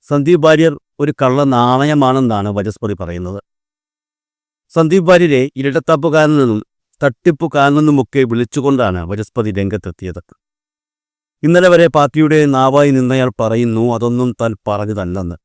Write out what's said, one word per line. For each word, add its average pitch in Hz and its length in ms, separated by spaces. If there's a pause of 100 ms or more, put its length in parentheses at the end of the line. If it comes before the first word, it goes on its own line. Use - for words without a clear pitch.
സന്ദീപ് 143 400
വാര്യർ 156 280 (280)
ഒരു 147 180
കള്ള 131 200 (160)
നാണയമാണെന്നാണ് 127 1000
വചസ്പതി 104 440
പറയുന്നത്. 90 400 (1300)
സന്ദീപ് 165 380
വാര്യരെ 165 320 (180)
ഇരട്ടത്താപ്പുകാരനെന്നും 143 1000 (400)
തട്ടിപ്പുകാരനെന്നുമൊക്കെ 143 1300
വിളിച്ചുകൊണ്ടാണ് 120 720 (100)
വചസ്പതി 107 480
രംഗത്തെത്തിയത്. 92 640 (1200)
ഇന്നലെ 180 300
വരെ 170 220
പാർട്ടിയുടെ 151 440 (160)
നാവായി 135 420
നിന്നയാൾ 127 340 (120)
പറയുന്നു 113 420 (120)
അതൊന്നും 120 340 (100)
താൻ 113 120 (160)
പറഞ്ഞതല്ലെന്ന്. 98 760